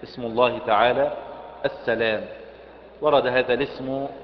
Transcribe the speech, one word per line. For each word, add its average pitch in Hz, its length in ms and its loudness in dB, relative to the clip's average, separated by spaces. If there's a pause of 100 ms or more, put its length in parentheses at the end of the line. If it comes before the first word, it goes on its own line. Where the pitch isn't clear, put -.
اسم 127 220 -12
الله 113 340 2
تعالى 123 520 4 (540)
السلام. 110 600 0 (760)
ورد 143 260 4
هذا 123 260 2
الاسم 135 540 -4 (160)